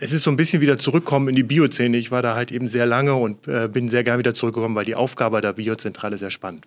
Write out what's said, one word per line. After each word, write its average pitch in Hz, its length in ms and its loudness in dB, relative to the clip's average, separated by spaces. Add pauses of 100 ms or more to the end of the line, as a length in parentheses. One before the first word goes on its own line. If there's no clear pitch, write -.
es 117 120 -4
ist 156 120 0
so 156 60 2
ein 139 60 2
bisschen 165 240 2
wieder 143 180 4
zurückkommen 139 500 0
in 131 80 2
die 131 80 4
Bioszene. 123 540 2
Ich 117 120 -6
war 123 120 0
da 117 120 0
halt 120 160 -4
eben 123 160 -4
sehr 120 200 2
lange 135 280 2
und, 113 320 -2
äh, 117 240 -2
bin 120 180 -2
sehr 120 140 2
gern 117 160 2
wieder 120 160 2
zurückgekommen, 113 400 -2
weil 104 120 -2
die 110 100 -4
Aufgabe 113 440 0
der 101 120 0
Biozentrale 107 640 -6
sehr 98 120 -8
spannend 87 360 -12